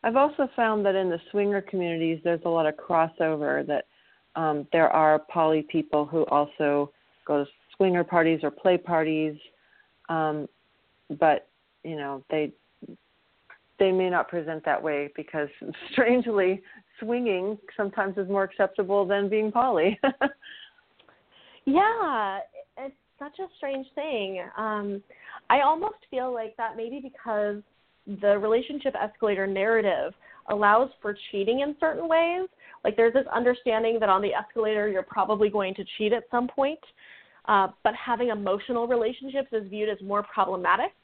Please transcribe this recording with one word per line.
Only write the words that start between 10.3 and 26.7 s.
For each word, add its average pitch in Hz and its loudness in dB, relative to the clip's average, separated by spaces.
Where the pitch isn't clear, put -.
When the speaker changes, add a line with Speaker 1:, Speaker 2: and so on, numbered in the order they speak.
Speaker 1:
but, 151 2
you 160 -8
know, 139 -8
they, 151 -2
they 190 4
may 185 2
not 175 0
present 160 -8
that 151 0
way 143 -4
because, 147 -6
<laughs> - -16
strangely, 220 2
swinging 214 -4
sometimes 196 -4
is 190 -4
more 196 0
acceptable 196 0
than 202 0
being 214 0
poly. 233 2
<laughs> 269 4
Speaker 2:
Yeah, 285 2
it's 269 -14
such 285 -16
a 381 -8
strange 269 -6
thing. 208 -6
Um, 208 -4
I - 6
almost 330 0
feel 254 -4
like 220 -8
that 226 -8